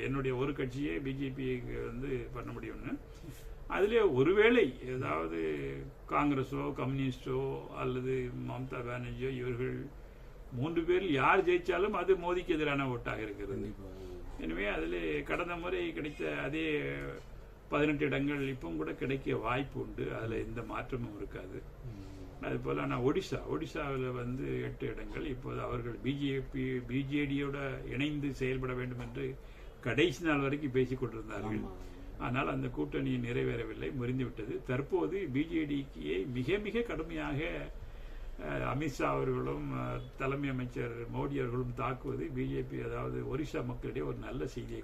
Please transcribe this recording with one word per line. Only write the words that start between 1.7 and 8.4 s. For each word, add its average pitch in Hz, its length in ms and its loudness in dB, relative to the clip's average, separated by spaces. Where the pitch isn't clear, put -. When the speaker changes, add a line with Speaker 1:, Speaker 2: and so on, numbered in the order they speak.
Speaker 1:
வந்து 123 480 -2
பண்ண 120 160 -6
முடியும்னு. 113 480 -6
அதிலே 208 340 6
ஒருவேளை 190 720 10
ஏதாவது 135 720 0
காங்கிரஸோ 143 640 2
கம்யூனிஸ்டோ 135 960 0
அல்லது 127 600 0